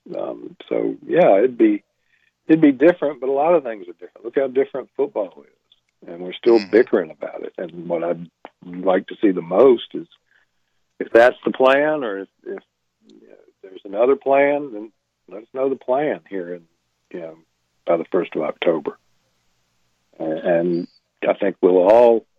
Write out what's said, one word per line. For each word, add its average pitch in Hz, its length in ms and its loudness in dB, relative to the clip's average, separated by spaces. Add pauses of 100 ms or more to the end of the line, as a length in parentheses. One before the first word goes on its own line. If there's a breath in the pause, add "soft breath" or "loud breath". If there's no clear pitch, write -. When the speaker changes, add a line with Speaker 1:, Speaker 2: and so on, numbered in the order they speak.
(180)
Speaker 1:
um, - 380 -12 (120)
so, 57 280 -4 (100)
yeah, 143 320 4
it'd 123 180 0
be, 110 260 2 (640)
it'd 160 140 4
be 151 120 6
different, 147 480 2
but 131 100 -4
a - 20 0
lot 151 220 2
of 156 80 2
things 107 260 -10
are 87 40 -16
different. 90 320 -20
Look 117 120 -10
how 139 120 -2
different 131 480 -4
football 95 480 -6
is, - 640 -20
and 87 120 -14
we're 90 140 -12
still 117 240 4
Speaker 2:
Mm-hmm. 101 120 -10
Speaker 1:
bickering 107 400 2
about - 320 -12
it. - 140 -14
And 85 320 -12
what 85 160 -4
I'd 85 240 -8 (360)
like 92 420 -2
to 92 160 -16
see 107 80 4
the 90 100 -2
most 110 540 2
is 82 120 -10 (920)
if - 140 -10
that's 120 320 4
the 107 80 -4
plan, 139 520 0
or 101 160 -6
if, 95 80 -14 (160)
if, 196 180 -12 (460)
you 110 200 -20
know, 104 60 -20 (280)
there's 95 220 -20
another 113 320 0
plan, 143 560 0
then 107 200 -16 (360)
let - 140 -18
us - 120 -20
know 131 160 -4
the 131 60 -6
plan 127 520 -4
here 90 260 -10
in, 85 120 -18 (440)
you 92 100 -16
know, 80 180 -18 (480)
by 85 100 2
the 82 160 0
first 85 240 -2
of 76 60 -4
October. 76 560 -4 (1200)
And, 78 200 -6
and 87 500 -2 (380)
I 101 80 2
think 95 280 -4
we'll 92 160 6
all, 113 480 6 (120)